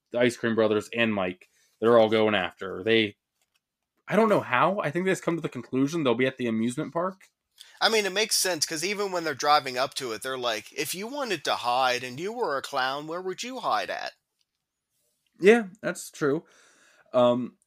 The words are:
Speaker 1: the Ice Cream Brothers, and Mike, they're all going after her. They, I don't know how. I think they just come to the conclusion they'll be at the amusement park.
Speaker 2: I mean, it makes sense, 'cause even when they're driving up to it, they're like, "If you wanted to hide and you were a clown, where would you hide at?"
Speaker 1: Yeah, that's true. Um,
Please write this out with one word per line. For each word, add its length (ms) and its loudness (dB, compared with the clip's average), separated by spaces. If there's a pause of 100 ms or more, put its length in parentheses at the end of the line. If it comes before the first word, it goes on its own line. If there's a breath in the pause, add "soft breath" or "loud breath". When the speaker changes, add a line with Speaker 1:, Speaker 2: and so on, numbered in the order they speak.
(120)
Speaker 1:
the 60 -2
Ice 180 2
Cream 180 -2
Brothers, 400 2
and 200 2
Mike, 340 -4 (320)
they're 180 6
all 120 6
going 240 4
after 420 -4
her. 80 -8
They, 320 2 (880)
I 100 -2
don't 120 6
know 120 2
how. 400 0
I 100 -4
think 160 -4
they 60 2
just 100 -4
come 140 -2
to 60 -8
the 60 -6
conclusion 560 -2
they'll 100 4
be 120 0
at 100 -4
the 100 -4
amusement 460 -2
park. 300 -6 (580 loud breath)
Speaker 2:
I 80 2
mean, 180 2
it 60 -4
makes 240 -2
sense, 300 -2
'cause 180 -4
even 260 -4
when 140 -4
they're 100 -4
driving 440 2
up 160 -2
to 180 -6
it, 100 -8
they're 160 -6
like, 340 -4
"If 220 -6
you 140 -8
wanted 360 -6
to 120 0
hide 480 0
and 140 -10
you 140 -8
were 240 -4
a 60 -6
clown, 460 -4
where 120 -8
would 220 -8
you 160 -10
hide 320 -2
at?" 220 -8 (1300)
Speaker 1:
Yeah, 240 6 (180)
that's 280 -8
true. 340 -2 (680 soft breath)
Um, 440 2 (100)